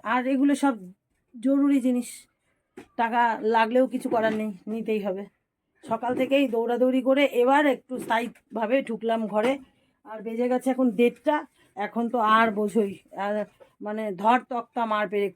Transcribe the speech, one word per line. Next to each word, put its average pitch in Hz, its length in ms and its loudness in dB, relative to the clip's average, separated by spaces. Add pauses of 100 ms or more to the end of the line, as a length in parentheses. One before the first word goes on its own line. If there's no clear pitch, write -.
(120)
আর 247 100 0 (100)
এগুলো 277 200 2 (100)
সব 277 120 2 (600)
জরুরি 277 520 2
জিনিস, 247 220 0 (880)
টাকা 240 260 0 (340)
লাগলেও 226 280 4 (100)
কিছু 254 200 -6
করার 220 260 2
নেই, 214 100 -4 (220)
নিতেই 220 340 -2
হবে। 196 180 -4 (600)
সকাল 233 360 -4
থেকেই 269 240 2 (100)
দৌড়াদৌড়ি 240 540 2
করে 269 140 4 (200)
এবার 269 200 4 (120)
একটু - 200 -10 (100)
স্থায়ীভাবে 226 720 -2 (120)
ঢুকলাম 226 320 -4 (120)
ঘরে। 214 200 2 (540)
আর 220 200 -14
বেজে 226 260 -4
গেছে 254 220 -2
এখন 254 120 2 (120)
দেড়টা, 240 380 2 (400)
এখন 208 360 -4
তো 247 60 -2 (200)
আর 226 100 4 (100)
বোঝোই, 202 340 0 (320)
আর 208 100 -2 (520)
মানে 214 160 -8 (200)
ধর 233 160 4 (120)
তক্তা 240 320 -6 (100)
মার 208 200 0
পেরে 202 240 0